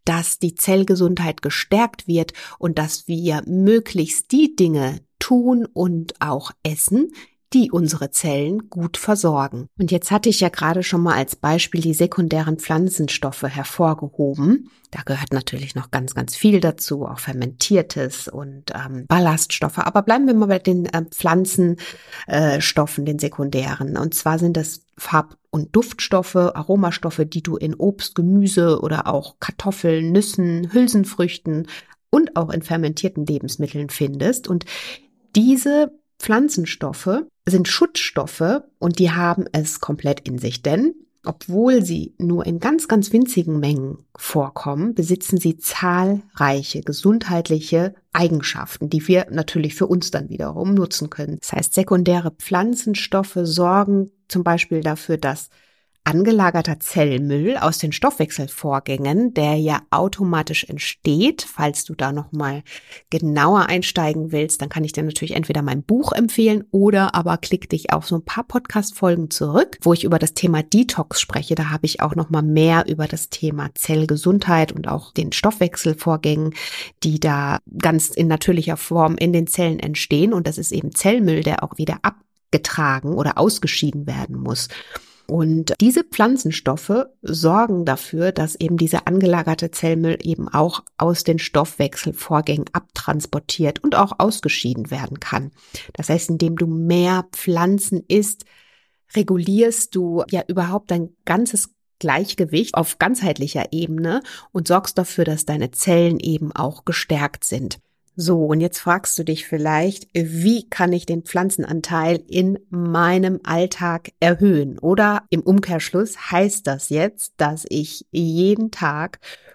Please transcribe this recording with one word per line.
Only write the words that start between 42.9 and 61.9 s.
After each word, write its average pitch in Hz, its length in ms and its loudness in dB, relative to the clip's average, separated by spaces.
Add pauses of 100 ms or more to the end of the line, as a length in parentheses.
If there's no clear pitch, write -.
winzigen 180 480 2
Mengen 143 380 -2 (180)
vorkommen, 147 800 -4
besitzen 180 460 0
sie 165 180 2
zahlreiche 175 1200 -2
gesundheitliche 170 1160 0 (180)
Eigenschaften, 160 760 -2
die 156 180 -2
wir 185 240 4
natürlich 156 440 -4
für 190 120 0
uns 180 240 0
dann - 180 -6
wiederum 160 460 -2
nutzen 170 340 0
können. 147 320 -8
Das - 120 -10
heißt, - 200 -2
sekundäre 175 580 2
Pflanzenstoffe 196 1080 -2
sorgen 190 720 2 (160)
zum 180 160 0
Beispiel 170 380 0
dafür, 156 360 -2
dass 147 320 -4 (560)
angelagerter 180 720 2
Zellmüll 147 800 0
aus 160 220 0
den 151 120 -2
Stoffwechselvorgängen, 143 1400 -2
der 147 220 2
ja 156 340 0
automatisch 170 720 0
entsteht, 160 800 0
falls 147 420 -4
du 160 120 -12